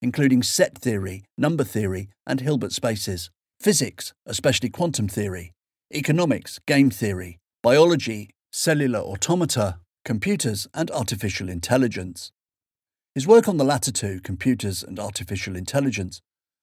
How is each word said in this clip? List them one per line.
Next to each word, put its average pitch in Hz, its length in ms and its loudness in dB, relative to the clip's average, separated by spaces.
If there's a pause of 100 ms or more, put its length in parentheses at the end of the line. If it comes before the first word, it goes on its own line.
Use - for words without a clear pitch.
including 127 400 4
set - 340 0
theory, 98 480 -4 (140)
number 147 260 0
theory, 101 460 -4 (160)
and 135 160 -2
Hilbert 127 300 -2
spaces, 104 580 -4 (280)
physics, - 540 -2 (140)
especially - 420 0
quantum 127 400 -2
theory, 92 440 -6 (420)
economics, 151 720 0
game 139 240 6
theory, 92 480 -6 (240)
biology, 123 680 4 (240)
cellular 139 480 2
automata, 123 800 0 (260)
computers, 113 680 -2
and 156 160 -2
artificial 104 580 -4
intelligence. 95 840 -2 (840)
His - 120 -2
work 226 220 8
on 190 80 2
the 143 80 4
latter 131 280 0
two, 98 280 -4
computers 101 600 -2
and 95 160 -12
artificial 101 580 -6
intelligence, 104 640 -4 (420)